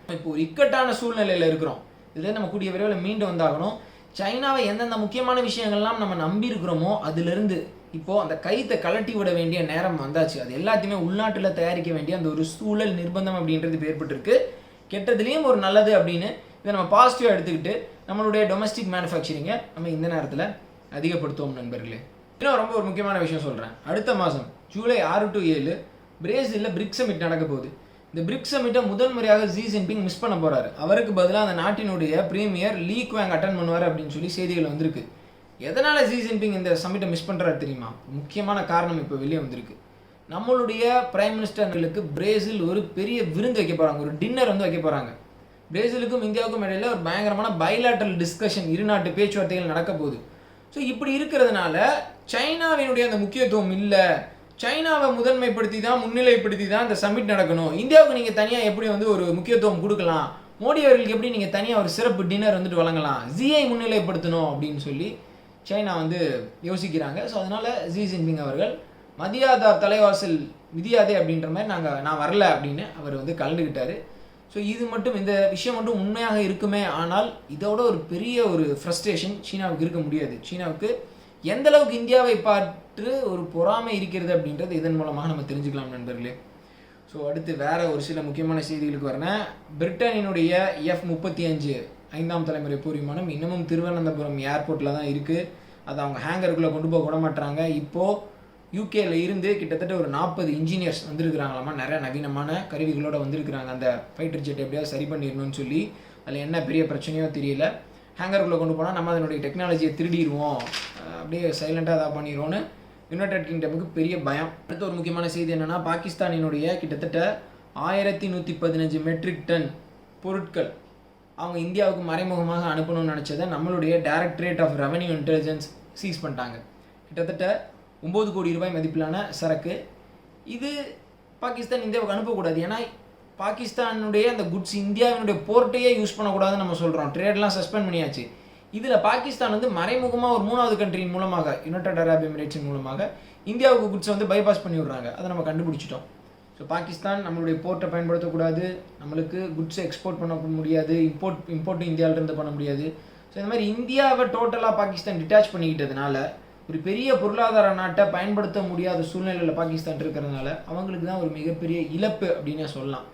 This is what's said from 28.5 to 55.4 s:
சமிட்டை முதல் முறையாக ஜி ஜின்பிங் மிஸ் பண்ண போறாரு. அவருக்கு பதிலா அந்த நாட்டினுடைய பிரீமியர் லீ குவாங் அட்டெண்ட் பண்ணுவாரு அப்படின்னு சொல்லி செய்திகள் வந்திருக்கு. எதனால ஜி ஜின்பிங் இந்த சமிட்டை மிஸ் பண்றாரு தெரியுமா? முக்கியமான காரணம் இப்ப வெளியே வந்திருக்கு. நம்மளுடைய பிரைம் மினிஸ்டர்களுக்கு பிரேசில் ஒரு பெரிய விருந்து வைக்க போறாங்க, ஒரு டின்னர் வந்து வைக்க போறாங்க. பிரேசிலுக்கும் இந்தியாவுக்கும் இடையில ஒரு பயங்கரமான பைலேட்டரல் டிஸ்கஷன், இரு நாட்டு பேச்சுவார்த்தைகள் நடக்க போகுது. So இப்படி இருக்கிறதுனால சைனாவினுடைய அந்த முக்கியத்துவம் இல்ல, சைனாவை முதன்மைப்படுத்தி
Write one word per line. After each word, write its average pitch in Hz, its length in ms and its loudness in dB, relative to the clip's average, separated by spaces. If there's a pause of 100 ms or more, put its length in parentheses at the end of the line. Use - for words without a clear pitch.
சமிட்டை 240 300 2
முதல் 233 260 2
முறையாக 220 320 6
ஜி 208 340 -2
ஜின்பிங் 202 240 -2
மிஸ் 185 180 -4
பண்ண 165 280 2
போறாரு. 110 300 2
அவருக்கு 196 440 2
பதிலா 180 100 4
அந்த 196 300 2
நாட்டினுடைய 185 640 0
பிரீமியர் 190 520 0
லீ 196 240 -2
குவாங் 214 280 -2
அட்டெண்ட் 180 280 0
பண்ணுவாரு 170 260 2
அப்படின்னு 156 240 -2
சொல்லி 151 200 -6
செய்திகள் 175 360 -2
வந்திருக்கு. 151 440 -2 (520)
எதனால 269 480 2
ஜி 240 140 0
ஜின்பிங் 214 320 0
இந்த 180 320 2
சமிட்டை 190 220 -2
மிஸ் 170 220 -4
பண்றாரு 170 260 0
தெரியுமா? 127 380 -8 (180)
முக்கியமான 196 520 -4
காரணம் 170 340 0
இப்ப 143 180 -4
வெளியே 143 220 -2
வந்திருக்கு. 120 380 -10 (540)
நம்மளுடைய 240 840 2
பிரைம் 214 240 2
மினிஸ்டர்களுக்கு 185 640 -2 (120)
பிரேசில் 208 480 0
ஒரு 185 200 0
பெரிய 220 400 -2
விருந்து 202 420 0
வைக்க 160 200 0
போறாங்க, 147 160 2
ஒரு 147 180 -4
டின்னர் 233 380 2
வந்து 185 140 0
வைக்க 160 200 0
போறாங்க. 131 180 -2 (640)
பிரேசிலுக்கும் 233 520 0
இந்தியாவுக்கும் 220 380 -2
இடையில 196 240 -2
ஒரு 240 100 0
பயங்கரமான 202 520 0
பைலேட்டரல் 202 680 2
டிஸ்கஷன், 170 540 -2
இரு 185 140 0
நாட்டு 190 260 2
பேச்சுவார்த்தைகள் 185 560 0
நடக்க 170 260 0
போகுது. 147 260 -4 (560)
So 285 80 -4
இப்படி 269 400 -2
இருக்கிறதுனால 214 640 4 (460)
சைனாவினுடைய 277 720 2
அந்த 220 120 0
முக்கியத்துவம் 202 540 2
இல்ல, 190 560 4 (360)
சைனாவை 285 560 2
முதன்மைப்படுத்தி 233 640 2